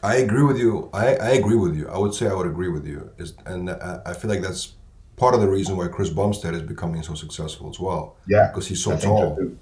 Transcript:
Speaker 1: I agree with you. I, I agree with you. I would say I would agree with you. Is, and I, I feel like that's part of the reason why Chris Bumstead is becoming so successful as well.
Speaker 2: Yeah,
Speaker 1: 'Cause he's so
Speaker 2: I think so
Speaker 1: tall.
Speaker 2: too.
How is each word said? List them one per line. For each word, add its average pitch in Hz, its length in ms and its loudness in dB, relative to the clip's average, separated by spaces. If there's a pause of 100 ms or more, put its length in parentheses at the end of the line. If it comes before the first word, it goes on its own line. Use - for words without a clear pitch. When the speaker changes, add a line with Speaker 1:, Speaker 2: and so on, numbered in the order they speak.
Speaker 1:
I 107 140 2
agree 127 260 4
with 135 140 4
you. 110 360 0
I, 117 220 4
I 110 140 -2
agree 117 260 4
with 90 200 2
you. 76 120 -4
I 87 100 -6
would 101 160 2
say 113 140 -2
I 98 60 0
would 90 140 -2
agree 87 220 -4
with 76 160 -6
you. 73 320 -12
Is, 80 160 -12 (120)
and 90 240 -8
I, 90 360 -10
I 92 80 -8
feel 107 160 -6
like 98 120 0
that's 90 320 -6 (420)
part 127 180 6
of 113 80 6
the 98 80 4
reason 95 280 0
why 87 100 -2
Chris 87 220 -4
Bumstead 90 440 -2
is 82 80 -6
becoming 82 420 -6
so 78 120 -10
successful 78 540 -10
as - 100 -16
well. 90 380 -6 (100)
Speaker 2:
Yeah, 92 240 6
Speaker 1:
'Cause 90 160 -8
he's 90 160 -4
so - 80 0
Speaker 2:
I - 60 2
think 76 60 -4
so 98 60 2
Speaker 1:
tall. 104 280 4
Speaker 2:
too. 92 240 -4